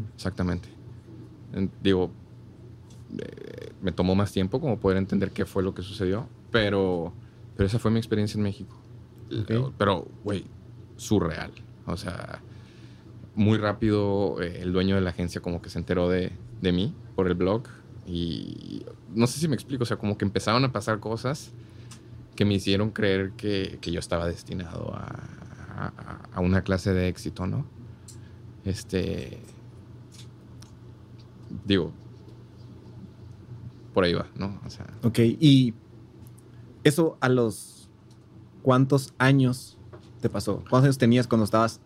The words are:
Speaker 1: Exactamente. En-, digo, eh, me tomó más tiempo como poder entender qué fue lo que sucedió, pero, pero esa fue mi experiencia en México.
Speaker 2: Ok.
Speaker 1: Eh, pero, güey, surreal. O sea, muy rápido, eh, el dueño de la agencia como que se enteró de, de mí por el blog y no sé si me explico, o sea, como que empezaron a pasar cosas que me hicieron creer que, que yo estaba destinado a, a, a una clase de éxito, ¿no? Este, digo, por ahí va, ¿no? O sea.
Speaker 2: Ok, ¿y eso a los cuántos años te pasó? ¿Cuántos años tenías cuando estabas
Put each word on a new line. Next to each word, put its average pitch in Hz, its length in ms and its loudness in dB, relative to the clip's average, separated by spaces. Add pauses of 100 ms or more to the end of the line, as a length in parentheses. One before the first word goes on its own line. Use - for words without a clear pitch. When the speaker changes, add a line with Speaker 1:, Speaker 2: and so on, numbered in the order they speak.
(140)
Speaker 1:
Exactamente. 90 540 -4 (840)
En-, 98 180 -2 (120)
digo, 92 280 4 (1080)
eh, - 540 -12 (100)
me 92 100 0
tomó 92 220 4
más 98 180 4
tiempo 98 280 0
como 127 180 0
poder 95 200 4
entender 98 340 0
qué - 120 -2
fue 95 180 0
lo 92 120 0
que 90 80 -8
sucedió, 95 460 -2 (220)
pero, 95 600 2 (440)
pero 98 100 4
esa 113 120 2
fue 110 120 2
mi 113 80 4
experiencia 107 400 0
en 104 60 2
México. 98 320 -6 (680)
Speaker 2:
Ok. - 80 -4
Speaker 1:
Eh, 117 140 2 (140)
pero, 98 280 2 (180)
güey, 98 200 -2 (520)
surreal. 82 560 0 (340)
O 87 100 -6
sea, - 440 -10 (960)
muy 107 240 6
rápido, 101 840 2
eh, 87 200 -6
el 90 100 -2
dueño 95 220 4
de 98 80 4
la 90 80 0
agencia 87 300 -4
como 87 220 -4
que - 80 -14
se - 80 -8
enteró 90 300 2
de, 92 240 0 (280)
de 92 120 2
mí 101 220 0 (200)
por 95 140 2
el 90 60 2
blog 95 300 0 (420)
y 52 800 -6 (300)
no 117 120 4
sé 143 140 -2
si 165 80 0
me 135 60 2
explico, 123 280 -4
o 107 40 -2
sea, 107 120 -2
como 101 180 -2
que - 80 -2
empezaron 107 400 2
a 131 80 0
pasar 107 280 -2
cosas 113 520 -6 (840)
que 107 100 2
me 104 100 4
hicieron 98 360 2
creer 95 420 2
que, 95 480 -4
que 87 120 -6
yo 85 60 -2
estaba 87 280 -2
destinado 87 680 -6
a, - 280 -10 (540)
a, - 440 -10 (140)
a 95 60 -2
una 92 220 4
clase 95 300 2
de 90 160 2
éxito, 90 380 -6
¿no? 107 180 -2 (1000)
Este, 90 760 -4 (2250)
digo, 90 280 2 (2000)
por 95 100 4
ahí 87 100 4
va, - 120 -2 (100)
¿no? 98 280 -8
O - 60 -12
sea. - 160 -14 (160)
Speaker 2:
Ok, 113 180 2
¿y 127 540 6 (1120)
eso 151 360 4
a 127 80 4
los - 600 0 (760)
cuántos 131 560 4
años 127 600 4 (420)
te 117 80 0
pasó? 101 280 -2 (120)
¿Cuántos 131 160 6
años 135 140 6
tenías 120 280 6
cuando 113 180 4
estabas 110 420 2